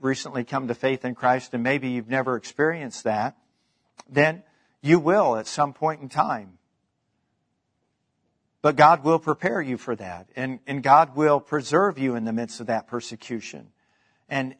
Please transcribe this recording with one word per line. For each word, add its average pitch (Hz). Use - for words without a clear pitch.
recently 135
come 135
to 117
faith 135
in 127
Christ 127
and 117
maybe 131
you've 120
never 127
experienced 151
that, 113
then 156
you 160
will 160
at 110
some 143
point 151
in 131
time. 107
But 147
God 151
will 160
prepare 180
you 131
for 117
that, 92
and, 131
and 139
God 139
will 147
preserve 151
you 131
in 113
the 113
midst 113
of 113
that 110
persecution. 117
And 135